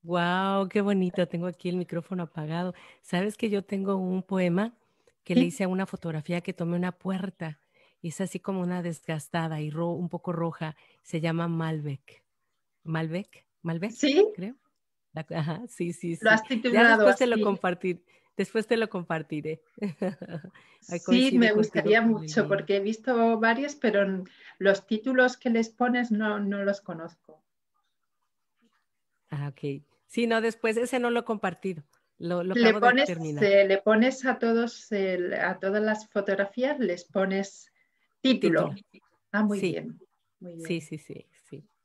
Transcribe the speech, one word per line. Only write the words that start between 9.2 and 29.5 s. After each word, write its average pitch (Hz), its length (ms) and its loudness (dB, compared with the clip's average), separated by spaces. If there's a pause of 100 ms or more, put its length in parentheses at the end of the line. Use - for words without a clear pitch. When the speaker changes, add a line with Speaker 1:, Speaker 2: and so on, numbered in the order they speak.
Speaker 1:
y 151 100 -6
ro-, 170 220 -2
un 175 160 -4
poco 175 240 -6
roja. 165 440 -4 (260)
Se - 180 -6
llama 165 280 -2
Malbec. 160 760 -6 (600)
¿Malbec? 160 640 -6 (140)
¿Malbec? 170 360 -6
Speaker 2:
¿Sí? 302 340 4
Speaker 1:
Creo. 208 240 -10 (560)
La, 156 180 -10
ajá, 165 380 -4
sí, 175 240 -6
sí, 170 280 -8
Speaker 2:
Lo 220 100 2
Speaker 1:
sí. - 0 -
Speaker 2:
has 220 160 4 (220)
Speaker 1:
Ya 226 180 6
Speaker 2:
titulado - 0 -
Speaker 1:
después 220 300 8
te 262 100 2
lo 226 140 2
Speaker 2:
así. - 20 0
Speaker 1:
compartir-, 185 640 -2 (320)
después 214 320 -4
te 240 100 2
lo 220 120 -2
compartiré. 156 720 -6 (160)
<laughs> 175 760 -8 (340)
Ahí 175 120 -8
Speaker 2:
Sí, - 0 -
Speaker 1:
coincide 247 500 4
Speaker 2:
me - 0 -
Speaker 1:
contigo 214 440 4
Speaker 2:
gustaría 226 80 6
Speaker 1:
con 226 80 4
el 214 80 2
Speaker 2:
mucho - 180 -6
Speaker 1:
vino. 208 100 4
Speaker 2:
porque 196 300 0
he 202 40 0
visto 226 600 0
varios, 240 340 0
pero 202 280 2
n-, 190 220 -2 (340)
los 196 280 2
títulos 254 520 0
que - 100 -4
les 226 220 2
pones 247 420 0
no, 208 280 -2
no 202 220 -4
los 202 200 -2
conozco. 165 600 -16 (1900)
Speaker 1:
Ah, 143 180 -6
ok. 143 360 -8 (220)